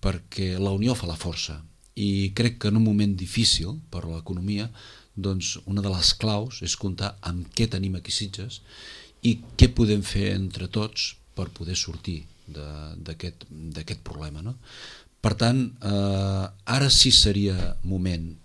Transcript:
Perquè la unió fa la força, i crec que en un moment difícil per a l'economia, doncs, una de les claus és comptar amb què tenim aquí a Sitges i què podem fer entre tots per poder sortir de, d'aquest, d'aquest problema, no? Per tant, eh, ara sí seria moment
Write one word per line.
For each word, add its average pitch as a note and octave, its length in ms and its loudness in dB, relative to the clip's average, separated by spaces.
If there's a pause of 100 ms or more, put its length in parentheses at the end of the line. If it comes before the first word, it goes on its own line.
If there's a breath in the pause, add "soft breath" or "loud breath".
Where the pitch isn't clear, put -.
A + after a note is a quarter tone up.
Perquè F#2 580 -2
la G2 120 2
unió G#2+ 240 2
fa A2+ 120 -6
la E2 120 -4
força, D#2+ 420 -6 (360)
i G2 380 2
crec A#2 260 2
que G#2+ 80 2
en G#2 80 4
un A2+ 80 8
moment G#2 320 4
difícil F2+ 640 0 (120)
per E2+ 140 -8
a E2 60 -6
l'economia, F2+ 600 -4 (420 loud breath)
doncs, F#2+ 500 -2
una G2 200 -2
de G2 80 0
les F2+ 240 4
claus A2 480 -2
és - 140 -2
comptar G2 460 -4
amb F2 320 -6
què A#2 140 2
tenim F#2+ 280 -2
aquí - 160 -8
a - 40 -2
Sitges G2 440 -8 (640 loud breath)
i A#2 160 4 (180)
què - 160 10
podem G#2 300 4
fer G2 320 0
entre F#2 340 -4
tots - 460 -4 (200)
per F#2+ 160 -6
poder E2+ 260 -8
sortir D#2+ 480 -6 (220)
de, D2+ 200 -14 (300)
d'aquest, E2+ 520 -12
d'aquest D#2 520 -10
problema, D2+ 420 -10
no? A#2 140 -8 (640 loud breath)
Per A2 140 2
tant, A#2+ 240 2 (240)
eh, G2 600 2 (220)
ara C3 240 2
sí B2 200 8
seria G2 680 6
moment F2+ 480 0 (160)